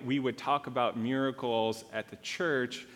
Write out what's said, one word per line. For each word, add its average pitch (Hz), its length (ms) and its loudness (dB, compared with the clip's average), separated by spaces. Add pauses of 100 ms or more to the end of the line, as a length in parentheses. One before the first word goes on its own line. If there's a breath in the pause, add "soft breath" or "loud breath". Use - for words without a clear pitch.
we 135 140 2
would 127 180 0
talk 143 300 0
about 123 280 2
miracles 120 960 0
at 107 160 -4
the 104 100 -14
church, 139 800 -2